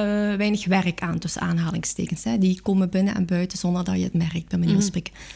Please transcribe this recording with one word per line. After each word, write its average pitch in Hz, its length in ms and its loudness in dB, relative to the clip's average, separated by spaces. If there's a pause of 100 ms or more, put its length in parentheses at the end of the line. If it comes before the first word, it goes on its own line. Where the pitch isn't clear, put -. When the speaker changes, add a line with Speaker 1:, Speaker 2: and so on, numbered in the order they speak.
(360)
Speaker 1:
weinig 208 300 0
werk 180 340 2
aan, 170 180 -2
tussen - 220 -6
aanhalingstekens, 165 840 -2
hè. 226 140 0
Die 185 240 4
komen 190 280 2
binnen 190 240 2
en 185 120 0
buiten 180 320 -2
zonder 180 260 -2
dat 185 120 -2
je 180 60 0
het 180 120 -4
merkt, 165 340 0
bij 180 100 -2
manier 170 80 2
van 165 80 4
Speaker 2:
Mhm. 202 120 4
Speaker 1:
spreken. 180 260 -6 (240)